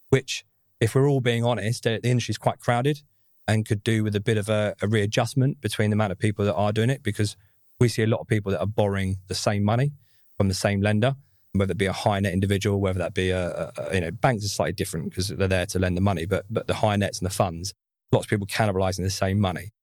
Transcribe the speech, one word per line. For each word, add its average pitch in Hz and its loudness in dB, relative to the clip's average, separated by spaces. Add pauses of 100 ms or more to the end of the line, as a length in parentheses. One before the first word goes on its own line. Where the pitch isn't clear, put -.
(100)
Which, - -2 (360)
if 113 2
we're 135 4
all 139 4
being 117 2
honest, 117 0
the, 113 0
the 120 0
industry's 120 0
quite - -2
crowded 127 0 (460)
and 107 2
could 104 -2
do 110 0
with 104 -2
a 101 2
bit 110 0
of 101 -4
a, 107 0
a 101 0
readjustment 113 0
between 107 0
the 104 2
amount 104 0
of - -8
people 104 0
that 101 0
are 104 0
doing 113 2
it, 135 -4
because 104 -2 (440)
we 123 6
see 113 0
a 110 4
lot 110 0
of - -12
people 101 0
that 78 -2
are 92 0
borrowing 98 0 (120)
the 95 -4
same 101 0
money 123 2 (440)
from 98 2
the 95 0
same 101 0
lender, 107 2 (380)
whether 95 0
it 87 -4
be 98 2
a 92 0
high 101 0
net 101 0
individual, 98 0
whether 95 0
that 85 -4
be 92 0
a, 92 -2
a, 80 -8
a, 71 -6
you 95 2
know, 82 -4
banks 110 0
are 101 -4
slightly 85 -2
different - -6
'cause 92 -4
they're 95 -2
there 90 0
to - -4
lend 90 0
the 90 -2
money, 92 0
but, 92 -2
but - -4
the - 0
high 104 2
nets 101 -2
and 92 -4
the 90 -4
funds, 90 -2 (380)
lots 117 2
of - -12
people 101 0
cannibalizing 92 0
the 92 0
same 95 0
money. 90 -2 (100)